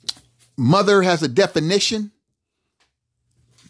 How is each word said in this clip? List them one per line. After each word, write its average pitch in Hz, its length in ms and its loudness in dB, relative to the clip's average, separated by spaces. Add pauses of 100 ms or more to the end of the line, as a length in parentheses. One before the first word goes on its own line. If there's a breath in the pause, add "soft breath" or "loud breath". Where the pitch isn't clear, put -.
(560)
mother 190 460 2
has 180 200 0
a 156 60 -2
definition 196 880 -2 (1600)